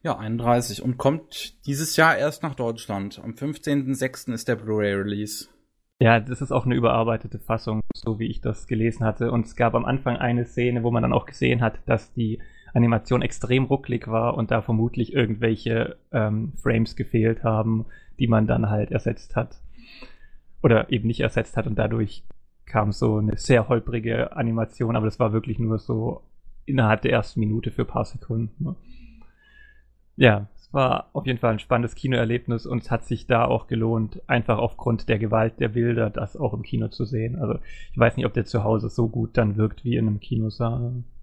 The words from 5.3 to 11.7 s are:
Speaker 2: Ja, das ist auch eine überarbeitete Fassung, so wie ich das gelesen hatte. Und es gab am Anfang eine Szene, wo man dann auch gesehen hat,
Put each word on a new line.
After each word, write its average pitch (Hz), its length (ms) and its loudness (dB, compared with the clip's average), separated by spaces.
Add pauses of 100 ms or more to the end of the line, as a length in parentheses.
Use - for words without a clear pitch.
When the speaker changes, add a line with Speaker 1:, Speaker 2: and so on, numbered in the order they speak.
Speaker 2:
Ja, 113 200 8
das 123 220 -6
ist 131 100 -6
auch 123 140 0
eine 123 100 2
überarbeitete 117 640 0
Fassung, 110 420 -2 (140)
so 110 240 -4
wie 113 80 -2
ich 117 120 -6
das - 280 -6
gelesen 113 360 0
hatte. 117 280 0
Und 117 160 0
es - 80 -18
gab 117 180 2
am 120 100 2
Anfang 123 320 0
eine 120 300 0
Szene, 120 380 0
wo 120 80 2
man 117 100 2
dann 123 100 2
auch - 140 0
gesehen 123 360 0
hat, 113 260 0